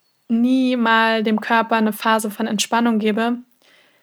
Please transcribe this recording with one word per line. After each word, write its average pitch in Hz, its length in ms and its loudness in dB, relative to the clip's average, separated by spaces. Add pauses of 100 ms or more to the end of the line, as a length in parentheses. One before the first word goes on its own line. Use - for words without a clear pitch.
(280)
nie 254 480 2
mal 226 480 2
dem 214 160 0
Körper 226 360 0
eine 214 180 0
Phase 220 380 -2
von 220 160 -6
Entspannung 226 520 0
gebe, 220 380 -2 (640)